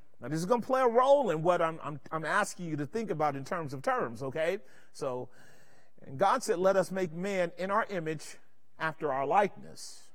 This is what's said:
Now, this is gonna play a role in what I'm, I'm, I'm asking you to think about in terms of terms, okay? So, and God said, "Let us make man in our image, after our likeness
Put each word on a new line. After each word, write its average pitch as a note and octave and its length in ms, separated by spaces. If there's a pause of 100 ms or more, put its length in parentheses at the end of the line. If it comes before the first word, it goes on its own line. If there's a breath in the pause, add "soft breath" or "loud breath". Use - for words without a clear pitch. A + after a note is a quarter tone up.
(220)
Now, A#2+ 60
this D#3 120
is E3+ 60
gonna A#3 160
play C4 200
a B3+ 60
role B3+ 440
in D#3+ 100
what F3 200
I'm, D#3+ 200
I'm, C#3+ 180 (120)
I'm D#3+ 140
asking F3+ 420
you D#3 100
to D3 80
think A3 240
about D3+ 260
in C#3 80
terms D#3 300
of C3+ 80
terms, C#3+ 400
okay? D#3+ 380 (340 soft breath)
So, B2+ 360 (760 soft breath)
and C3+ 120
God G3+ 260
said, F3+ 160
"Let F#3+ 160
us F#3 160
make F#3 200
man F3+ 460
in F#3+ 140
our G#3+ 180
image, D#3+ 480 (400)
after D#3 340
our C3+ 140
likeness - 760 (120)